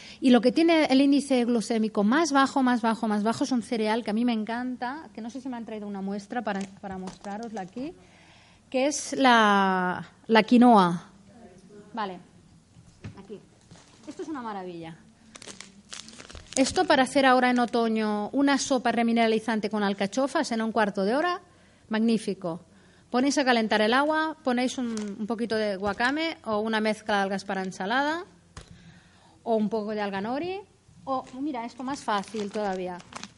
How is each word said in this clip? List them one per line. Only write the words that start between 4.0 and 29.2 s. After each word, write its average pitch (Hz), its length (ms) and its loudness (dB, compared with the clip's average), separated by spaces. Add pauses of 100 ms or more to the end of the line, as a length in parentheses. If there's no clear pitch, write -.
que 220 60 -4
a 208 40 -2
mí 233 100 0
me 247 80 0
encanta, 247 800 -6
que 233 80 -14
no 226 80 -12
sé 240 140 -10
si 277 80 -10
me 240 80 -8
han 226 80 -12
traído 214 200 -10
una 202 140 -8
muestra 202 400 -6
para, 202 200 -4 (200)
para 190 160 -12
mostrarosla 202 640 -10
aquí, 247 320 -10 (800)
que 262 160 2
es - 260 -4
la, 196 960 4 (200)
la 220 160 6
quinoa. 220 680 6 (840)
Vale. 196 260 -6 (1040)
Aquí. 202 160 -16 (680)
Esto 330 140 -12
es 294 80 -8
una 285 100 -6
maravilla. 180 560 -10 (1600)
Esto 269 300 2
para 277 160 6
hacer 269 240 2
ahora 254 240 6
en 247 80 2
otoño 220 720 0
una 277 260 4
sopa 254 360 0
remineralizante 226 760 2
con 208 140 -2
alcachofas 240 720 0
en 226 100 0
un 226 100 -2
cuarto 202 320 2
de 220 120 2
hora, 349 260 0 (480)
magnífico. 214 720 0 (460)
Ponéis 262 260 2
a 294 80 2
calentar 226 380 4
el 220 100 4
agua, 311 500 2
ponéis 247 360 0
un, 220 400 -6
un 214 80 -4
poquito 220 300 -2
de 208 200 0
wakame 247 680 -2
o 208 160 0
una 220 200 0
mezcla 214 360 0
de 196 80 2
algas 196 200 -4
para 190 180 -4
ensalada 262 600 -2 (1160)